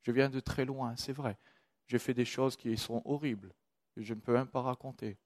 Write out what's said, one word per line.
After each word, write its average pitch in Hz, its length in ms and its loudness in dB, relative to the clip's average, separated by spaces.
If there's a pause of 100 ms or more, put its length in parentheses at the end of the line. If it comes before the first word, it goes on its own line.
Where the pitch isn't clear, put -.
Je 120 80 0
viens 135 180 6
de 131 100 -2
très - 260 -2
loin, 127 300 -4
c'est 135 180 -6
vrai. 127 240 -4 (480)
J'ai 123 140 4
fait 127 140 0
des 120 120 4
choses 131 300 2
qui 113 220 -2
sont 117 280 -2
horribles, 123 480 -2 (420)
que 110 60 -8
je 110 120 -4
ne 107 60 -6
peux 120 140 2
même 131 140 4
pas 127 140 -2
raconter. 123 640 -6